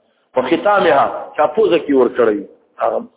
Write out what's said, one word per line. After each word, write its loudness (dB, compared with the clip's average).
وختامها، 0
چا 0
پوزه 0
کې -6
ور 4
کړی، 0
هغه -2
هم -8